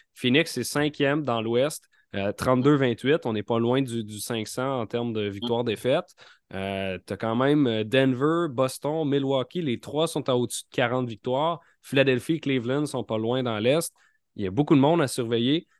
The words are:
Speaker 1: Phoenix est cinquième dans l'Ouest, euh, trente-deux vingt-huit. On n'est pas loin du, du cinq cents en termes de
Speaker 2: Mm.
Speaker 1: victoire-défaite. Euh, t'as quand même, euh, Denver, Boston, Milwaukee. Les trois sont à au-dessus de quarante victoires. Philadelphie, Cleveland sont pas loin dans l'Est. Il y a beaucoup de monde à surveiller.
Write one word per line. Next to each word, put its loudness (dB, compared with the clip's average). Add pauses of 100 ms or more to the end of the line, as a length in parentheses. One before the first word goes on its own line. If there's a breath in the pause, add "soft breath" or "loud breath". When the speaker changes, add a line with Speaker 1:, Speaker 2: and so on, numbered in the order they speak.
(140 soft breath)
Speaker 1:
Phoenix 2
est -2
cinquième 0
dans 0
l'Ouest, -2 (260)
euh, -2
trente-deux 2
vingt-huit. 0
On -2
n'est -2
pas -2
loin 2
du, -6
du -12
cinq -6
cents -4
en -6
termes -4
de -2
Speaker 2:
Mm. -4
Speaker 1:
victoire-défaite. -2 (400 soft breath)
Euh, -4
t'as -6
quand -2
même, 4
euh, 0
Denver, 2
Boston, -2
Milwaukee. 0
Les -2
trois -2
sont -4
à 2
au-dessus -2
de -20
quarante 0
victoires. -4 (240 soft breath)
Philadelphie, 2
Cleveland -2
sont -4
pas -4
loin 0
dans -2
l'Est. 2 (440)
Il -4
y -2
a -4
beaucoup 4
de 8
monde 6
à 0
surveiller. 0 (140)